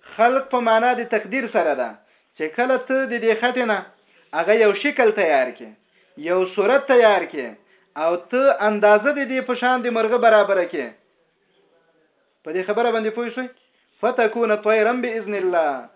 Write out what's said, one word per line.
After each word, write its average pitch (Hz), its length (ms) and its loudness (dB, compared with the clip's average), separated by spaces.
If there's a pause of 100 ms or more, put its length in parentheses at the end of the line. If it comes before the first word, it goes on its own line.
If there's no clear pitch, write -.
خلق 254 440 0
په 247 100 -2
معنا 233 340 2
د 233 160 -6
تقدیر 233 380 -4
سره 165 280 0
ده، 123 140 -6 (500)
چې 156 60 -4 (100)
کله 254 220 0
ته 262 280 -2
د 220 160 -8
دې 226 140 2
خټې 240 300 -2
نه 214 120 -2 (560)
هغه 170 200 0
یو 220 200 4
شکل 254 380 0
تیار 151 400 0
کړي، 110 200 -20 (460)
یو 170 280 -2
صورت 208 420 0
تیار 220 380 4
کړي، 127 240 -8 (460)
او 160 220 -2
ته 262 420 0
اندازه 208 520 4
د 277 180 -4
دې 262 120 -4
په 247 140 -6
شان 247 240 0
د 240 80 -4
مرغه 226 300 0
برابره 202 480 4
کړي. 147 220 -8 (1600)
په 151 60 -12
دې 185 120 -4
خبره 214 280 0
باندې 220 240 -2
پوه 240 140 -6
شئ؟ 247 180 -10 (560)
فتكون 233 520 0
طيرا 214 380 2
باذن 226 420 -6
الله. 175 360 0 (240)